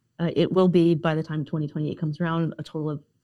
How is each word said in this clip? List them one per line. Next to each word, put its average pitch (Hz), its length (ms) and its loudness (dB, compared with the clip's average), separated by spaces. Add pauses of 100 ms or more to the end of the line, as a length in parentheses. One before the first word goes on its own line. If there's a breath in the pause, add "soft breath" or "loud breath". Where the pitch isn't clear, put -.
(200)
uh, 170 160 0
it - 160 2
will 185 160 6
be, 170 260 6
by 160 220 0
the 160 60 -2
time 156 220 -6
twenty 156 220 -4
twenty-eight 151 320 -4
comes 151 220 -4
around, 165 380 0
a - 40 -8
total 156 280 -6
of, 147 120 -6 (220)